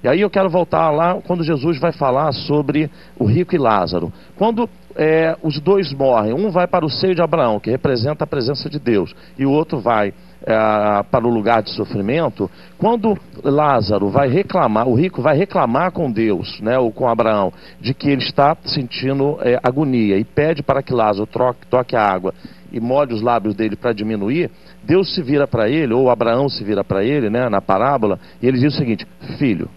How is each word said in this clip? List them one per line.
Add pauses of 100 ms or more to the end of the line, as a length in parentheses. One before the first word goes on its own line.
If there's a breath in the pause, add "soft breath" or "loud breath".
E
aí
eu
quero
voltar
lá
quando
Jesus
vai
falar
sobre (300 loud breath)
o
rico
e
Lázaro. (260 loud breath)
Quando, (260)
é,
os
dois
morrem,
um
vai
para
o
seio
de
Abraão,
que
representa
a
presença
de
Deus, (240 loud breath)
e
o
outro
vai, (320 loud breath)
é,
para
o
lugar
de
sofrimento, (260 loud breath)
quando (260)
Lázaro
vai
reclamar,
o
rico
vai
reclamar
com
Deus,
né,
ou
com
Abraão, (300 loud breath)
de
que
ele
está (100)
sentindo,
é,
agonia,
e
pede
para
que
Lázaro
troque,
toque
a
água (380 loud breath)
e
molhe
os
lábios
dele
para
diminuir, (320 loud breath)
Deus
se
vira
para
ele,
ou
Abraão
se
vira
para
ele,
né,
na
parábola, (200 loud breath)
e
ele
diz
o
seguinte, (320)
"Filho."